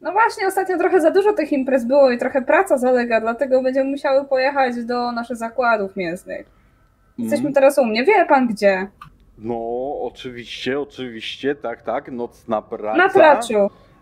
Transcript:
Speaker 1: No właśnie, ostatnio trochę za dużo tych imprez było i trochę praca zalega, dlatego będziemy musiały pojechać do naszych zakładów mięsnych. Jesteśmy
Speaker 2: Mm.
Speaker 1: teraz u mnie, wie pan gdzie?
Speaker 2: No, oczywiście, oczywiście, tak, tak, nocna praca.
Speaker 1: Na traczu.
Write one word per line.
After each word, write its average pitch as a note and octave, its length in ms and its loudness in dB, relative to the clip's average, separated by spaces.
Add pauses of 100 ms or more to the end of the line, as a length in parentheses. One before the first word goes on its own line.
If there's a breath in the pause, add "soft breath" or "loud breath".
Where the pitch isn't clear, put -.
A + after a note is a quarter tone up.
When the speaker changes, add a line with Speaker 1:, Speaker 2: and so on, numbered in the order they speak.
Speaker 1:
No D#4+ 120 -8
właśnie, G#4+ 340 0
ostatnio F#4+ 320 -2
trochę F4 220 2
za D#4 100 4
dużo G4 220 2
tych F#4 200 -4
imprez C4 320 0
było C4+ 260 4
i A#3+ 80 -2
trochę B3+ 240 -2
praca D#4+ 360 2
zalega, A#3+ 420 2
dlatego B3 420 0
będziemy C4+ 280 0
musiały C#4+ 340 0
pojechać C4 600 0
do A#3+ 280 -4
naszych A#3+ 240 -8
zakładów A3+ 600 -2
mięsnych. F3+ 540 -8 (680)
Jesteśmy A#3 260 -2
Speaker 2:
Mm. C#4 100 -2
Speaker 1:
teraz C#4 240 4
u C#4 60 4
mnie, A3+ 200 -2
wie F4+ 220 4
pan C4+ 220 4
gdzie? G3 380 0 (520)
Speaker 2:
No, A2 160 -6 (460)
oczywiście, B2 800 -8
oczywiście, C3 760 -6
tak, A#2+ 280 -10
tak, C3 300 -6
nocna A#2 500 -6
praca. - 360 -6
Speaker 1:
Na F#4 100 4
traczu. D#4 460 4 (480 soft breath)